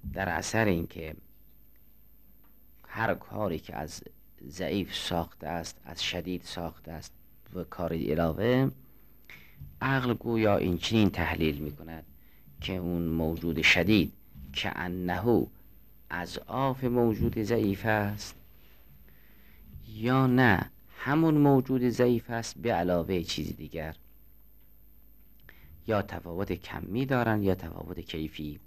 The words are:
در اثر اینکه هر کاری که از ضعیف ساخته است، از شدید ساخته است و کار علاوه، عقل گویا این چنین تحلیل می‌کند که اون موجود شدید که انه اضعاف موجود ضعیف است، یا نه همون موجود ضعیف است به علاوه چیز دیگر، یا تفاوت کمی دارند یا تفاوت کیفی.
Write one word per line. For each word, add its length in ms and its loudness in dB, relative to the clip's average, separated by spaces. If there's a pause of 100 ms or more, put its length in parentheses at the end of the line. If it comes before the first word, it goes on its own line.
(140)
در 160 -2
اثر 360 0
اینکه 500 -2 (1700)
هر 260 0
کاری 460 -4
که 160 -12
از 280 -10 (440)
ضعیف 480 -4
ساخته 520 -4
است، 360 -8
از 200 -10
شدید 400 -4
ساخته 480 -10
است 220 -14 (400)
و 100 -6
کار 300 -4
علاوه، 800 2 (1080)
عقل 320 2
گویا 440 2
این 200 2
چنین 320 4
تحلیل 480 0
می‌کند 480 -10 (560)
که 120 -6
اون 280 -2
موجود 600 0
شدید 520 4 (400)
که 260 -6
انه 680 2 (600)
اضعاف 760 -4
موجود 560 2
ضعیف 460 0
است، 500 0 (1500)
یا 400 2
نه 440 6 (260)
همون 400 4
موجود 520 6
ضعیف 400 2
است 280 -6
به 160 0
علاوه 500 2
چیز 320 -6
دیگر، 400 -10 (1900)
یا 140 2
تفاوت 520 -6
کمی 520 -4
دارند 380 2
یا 120 4
تفاوت 440 -10
کیفی. 680 -8